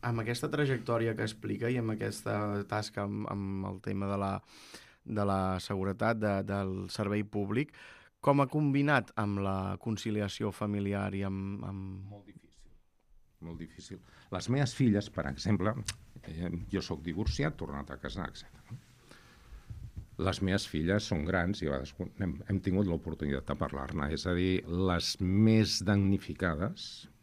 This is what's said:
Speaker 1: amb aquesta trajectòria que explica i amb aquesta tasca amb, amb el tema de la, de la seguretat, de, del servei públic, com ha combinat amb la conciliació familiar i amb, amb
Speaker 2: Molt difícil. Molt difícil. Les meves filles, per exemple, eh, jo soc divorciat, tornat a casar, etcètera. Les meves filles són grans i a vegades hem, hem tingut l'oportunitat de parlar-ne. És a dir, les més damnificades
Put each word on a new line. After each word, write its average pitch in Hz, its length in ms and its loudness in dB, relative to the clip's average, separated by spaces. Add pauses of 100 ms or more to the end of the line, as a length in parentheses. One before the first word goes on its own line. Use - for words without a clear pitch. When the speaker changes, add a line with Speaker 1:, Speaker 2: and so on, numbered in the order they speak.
Speaker 1:
amb 117 180 0
aquesta 120 300 -2
trajectòria 117 640 2
que 110 80 -2
explica 107 460 -2
i 127 80 2
amb 117 140 0
aquesta 104 760 -2
tasca 104 360 -2
amb, 101 260 -2
amb 98 360 -2
el 95 160 -6
tema 98 260 -2
de 98 100 0
la, 98 240 0 (640)
de 104 200 0
la 95 340 2
seguretat, 101 600 0
de, 101 240 2
del 95 460 -2
servei 104 340 0
públic, 104 500 -2 (460)
com 143 220 6
ha 139 60 4
combinat 143 680 4
amb 101 240 2
la 98 400 0
conciliació 104 720 -2
familiar 101 640 0
i 98 80 -2
amb, 98 400 -4
amb 95 460 -8
Speaker 2:
Molt 101 160 -18
difícil. - 180 -20 (960)
Molt 82 200 -10
difícil. 82 400 -14 (320)
Les 92 180 -4
meves 131 240 4
filles, 104 400 4
per 71 160 -2
exemple, 95 440 2 (500)
eh, 85 260 -6 (220)
jo 95 100 0
soc 73 240 -6
divorciat, 87 500 0
tornat 71 360 -6
a 67 100 -8
casar, 82 280 -4
etcètera. - 460 -16 (1400)
Les 92 240 2
meves 95 260 2
filles 90 380 2
són 78 220 0
grans 90 340 2
i 80 60 0
a 71 80 0
vegades 67 180 -6 (260)
hem, 90 140 -2 (160)
hem 98 100 2
tingut 98 300 2
l'oportunitat 76 560 -2
de 73 100 -2
parlar-ne. 71 560 -2
És 78 140 -4
a 90 80 2
dir, 92 320 2
les 87 460 2 (100)
més 110 640 6
damnificades 98 1200 0 (180)